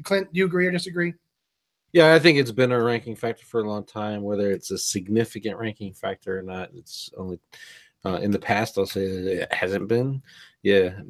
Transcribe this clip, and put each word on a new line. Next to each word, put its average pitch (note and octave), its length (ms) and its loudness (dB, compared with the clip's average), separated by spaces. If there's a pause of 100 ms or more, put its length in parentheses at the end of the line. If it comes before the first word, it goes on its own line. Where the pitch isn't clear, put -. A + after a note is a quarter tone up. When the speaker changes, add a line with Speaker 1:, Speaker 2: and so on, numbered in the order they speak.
Speaker 1:
Clint, G3 280 -2
do F3 60 -4
you F#3+ 60 4
agree F3+ 220 0
or F3+ 40 0
disagree? F3 420 -4 (800)
Speaker 2:
Yeah, D#3+ 220 8
I E3 60 8
think D3 180 6
it's A#2+ 140 0
been B2 180 4
a B2 100 2
ranking A#2 360 -2
factor - 280 -8
for A#2 180 -2
a G#2+ 60 -2
long G#2 160 -4
time. G#2+ 380 -8
Whether G2+ 300 0
it's F#2 180 -6
a F#2+ 80 -6
significant G#2 800 -2
ranking G#2+ 340 -8
factor F#2+ 460 -6
or F#2 40 -10
not, F#2 300 -10
it's - 440 -16
only, F#2 240 -10 (640)
uh, F#2 180 -4
in G#2 80 0
the G2 80 0
past, G2+ 400 -2
I'll G2 80 2
say F#2+ 220 -4
that F#2 340 -4
it - 100 -4
hasn't G2 360 -4
been. C3 340 0 (400)
Yeah, G2 280 4 (200)